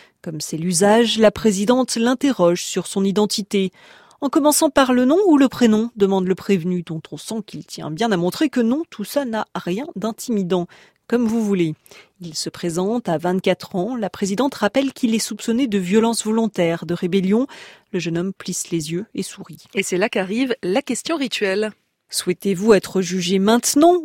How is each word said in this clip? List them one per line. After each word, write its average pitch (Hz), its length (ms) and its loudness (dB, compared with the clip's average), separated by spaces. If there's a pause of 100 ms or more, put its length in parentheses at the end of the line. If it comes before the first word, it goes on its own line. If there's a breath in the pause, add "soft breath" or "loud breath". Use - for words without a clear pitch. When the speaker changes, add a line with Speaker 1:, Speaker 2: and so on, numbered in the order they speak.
(220 soft breath)
Speaker 1:
Comme 156 180 -10
c'est - 160 -8
l'usage, 202 640 2
la 208 140 6
présidente 226 640 2
l'interroge 226 680 2
sur - 240 -6
son 196 180 -2
identité. « 196 680 0 (480 soft breath)
En 285 80 -2
commençant 302 420 2
par 254 220 4
le 247 120 4
nom 294 220 4
ou 311 100 6
le 262 120 6
prénom ? » 220 480 2
demande 190 320 2
le 185 80 0
prévenu, 180 480 -2
dont 160 260 -10
on 151 60 -12
sent 214 280 -8
qu'il - 220 -14
tient 156 240 -12
bien 214 220 -2
à 185 40 2
montrer 180 340 0
que 254 100 -2
non, 254 280 0
tout - 140 -12
ça 277 220 -4
n'a 220 320 -6
rien 190 300 -6 (100)
d'intimidant. « 190 720 -2 (380 soft breath)
Comme 240 200 0
vous 226 180 0
voulez. » 175 300 0 (480 soft breath)
Il 160 120 -14
se - 140 -6
présente 185 600 -4
à 160 80 0
vingt-quatre 180 580 -2
ans. 208 180 -2
La 214 140 -4
présidente 196 460 -2
rappelle 269 400 -2
qu'il 226 200 0
est 220 40 0
soupçonné 233 480 -2
de 208 100 -2
violence 214 480 2
volontaire, 196 640 0
de 170 80 -2
rébellion. 190 520 0 (460 loud breath)
Le 185 60 -4
jeune 165 180 -4
homme 190 160 -4
plisse - 380 -10
les 160 220 -4
yeux 180 120 -4 (100)
et 190 80 -6
sourit. - 360 -14 (160)
Speaker 2:
Et 196 80 -2
c'est 180 160 -4
là 214 100 0
qu'arrive 226 540 -2
la 190 180 -4
question 302 380 -6
rituelle. « 208 540 -4 (360)
Speaker 1:
Souhaitez-vous 196 640 0
être 190 300 2
jugé 180 360 -2
maintenant 240 680 4